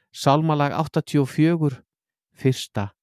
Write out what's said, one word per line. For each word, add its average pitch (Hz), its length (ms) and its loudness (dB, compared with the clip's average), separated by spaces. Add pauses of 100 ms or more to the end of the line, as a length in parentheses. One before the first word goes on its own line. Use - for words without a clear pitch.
(100)
Sálmalag 147 640 0
áttatíu 147 480 -2
og 131 80 -2
fjögur, 156 480 0 (560)
fyrsta - 560 -2 (120)